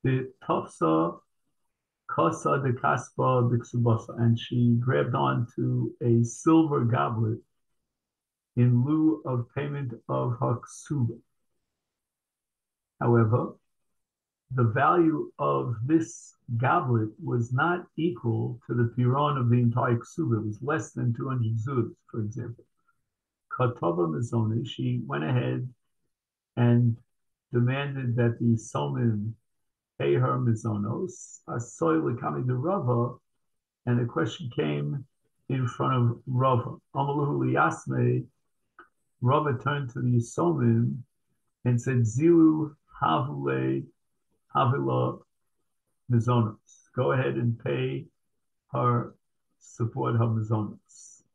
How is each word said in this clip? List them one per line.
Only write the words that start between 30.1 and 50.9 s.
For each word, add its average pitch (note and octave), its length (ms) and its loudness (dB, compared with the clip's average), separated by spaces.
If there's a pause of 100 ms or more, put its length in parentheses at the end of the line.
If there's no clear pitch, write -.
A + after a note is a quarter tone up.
her B2+ 240 2
mizonos, A2+ 1120 -4
asoy D#3+ 520 -2
lekami C#3+ 460 -4
de B2+ 80 0
Rava, B2+ 600 -2 (720)
and A#2+ 120 2
the B2 60 0
question D#3 500 -4
came D3 500 -4 (440)
in C3 180 0
front C3+ 280 -2
of A#2+ 340 2
Rava. C3 480 0 (180)
Amaluhu C#3+ 560 0
liyasme, C3+ 760 0 (960)
Rava C3+ 380 2
turned C#3+ 320 -4
to C3 120 -8
the B2 60 0
Yisomim B2 880 0 (680)
and A#2+ 160 2
said, B2+ 220 0
"Zilu D#3 720 4 (260)
havule C#2 800 -2 (720)
havila C3 640 0 (920)
mizonos. A#2 460 2 (380)
Go B2+ 180 0
ahead C3+ 220 0
and A#2+ 240 -2
pay C3+ 480 -4 (640)
her, B2 420 0 (440)
support A#2+ 580 -4
her A2+ 100 4
mizonos." A2 960 -6 (120)